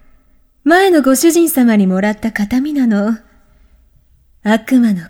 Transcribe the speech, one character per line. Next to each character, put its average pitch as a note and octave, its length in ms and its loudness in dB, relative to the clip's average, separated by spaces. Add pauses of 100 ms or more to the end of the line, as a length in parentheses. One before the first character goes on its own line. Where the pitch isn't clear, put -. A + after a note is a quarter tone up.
(640)
前 F#4 260 2
の D#4+ 120 2
ご C4 120 2
主 E4 160 2
人 E4 180 2
様 A#3+ 280 2
に G3+ 100 2
も F#3 140 -2
ら G#3 120 -2
っ G#3 80 -14
た A3 120 -6
形 G#3+ 280 -4
見 D4 140 -6
な C4 120 0
の。 G#3+ 300 -2 (1300)
悪 A3+ 380 0
魔 A3+ 120 2
の E3+ 180 -8